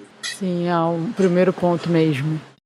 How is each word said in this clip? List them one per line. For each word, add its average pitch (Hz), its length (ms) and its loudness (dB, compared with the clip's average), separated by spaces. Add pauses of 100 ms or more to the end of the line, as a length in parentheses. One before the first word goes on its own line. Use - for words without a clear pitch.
(220)
Sim, 175 460 -4
é 175 100 2
um 165 340 -2
primeiro 180 400 2
ponto 175 380 0
mesmo. 156 500 0 (260)